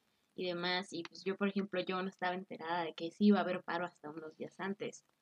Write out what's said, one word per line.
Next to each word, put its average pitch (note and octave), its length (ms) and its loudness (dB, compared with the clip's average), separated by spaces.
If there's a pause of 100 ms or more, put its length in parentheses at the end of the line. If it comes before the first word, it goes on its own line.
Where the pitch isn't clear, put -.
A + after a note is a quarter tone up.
(360)
y F3+ 100 -2
demás, F3+ 460 0
y, E3+ 120 -6
pues, - 200 -14
yo, F#3+ 120 0
por G3+ 120 2
ejemplo, G3 340 0
yo F#3 200 -2
no F#3+ 80 -2
estaba F3+ 260 0
enterada E3+ 480 -2
de D#3 100 -6
que E3 180 -4
sí G#3 140 6
iba G3+ 120 10
a F3+ 40 4
haber F3+ 220 -2
paro E3+ 220 0
hasta - 240 -12
unos D#3 260 -12
días D#3 240 -10
antes. G3 440 -6 (180)